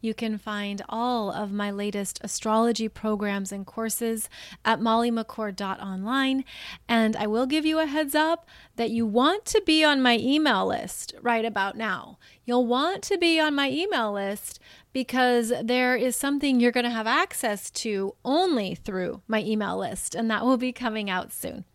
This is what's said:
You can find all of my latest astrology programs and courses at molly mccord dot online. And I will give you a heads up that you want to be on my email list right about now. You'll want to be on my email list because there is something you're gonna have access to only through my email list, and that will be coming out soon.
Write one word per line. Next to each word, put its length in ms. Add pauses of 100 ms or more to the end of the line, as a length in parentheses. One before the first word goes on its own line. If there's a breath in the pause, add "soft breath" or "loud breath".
You 120
can 240
find 520
all 420
of 180
my 220
latest 520
astrology 640
programs 640
and 120
courses 640 (380 loud breath)
at 160
molly 300
mccord 440
dot 240
online. 640 (460 loud breath)
And 260
I 120
will 180
give 200
you 140
a 60
heads 300
up 300 (300 loud breath)
that 160
you 140
want 400
to 200
be 160
on 200
my 160
email 500
list 540
right 240
about 320
now. 420 (240 soft breath)
You'll 240
want 360
to 140
be 220
on 160
my 140
email 420
list 480 (320 loud breath)
because 640 (100)
there 320
is 220
something 420
you're 140
gonna 160
have 180
access 640
to 420 (120)
only 500
through 500
my 160
email 360
list, 380
and 140
that 140
will 140
be 160
coming 360
out 220
soon. 320 (120)